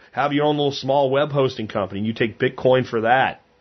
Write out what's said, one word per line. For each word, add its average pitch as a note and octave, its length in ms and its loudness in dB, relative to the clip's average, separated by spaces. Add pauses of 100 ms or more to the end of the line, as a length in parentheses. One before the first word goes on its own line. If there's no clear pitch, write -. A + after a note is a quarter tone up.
(120)
have C#3+ 220 -2
your D3 120 0
own D3+ 120 0
little C#3+ 160 0
small C3+ 360 0
web C#3+ 220 0
hosting C3 360 0
company G2 320 -4
and G#2+ 80 -2
you A2+ 60 -2
take A2+ 240 -2
Bitcoin B2+ 500 2
for A2+ 140 -2
that, A2+ 400 2 (200)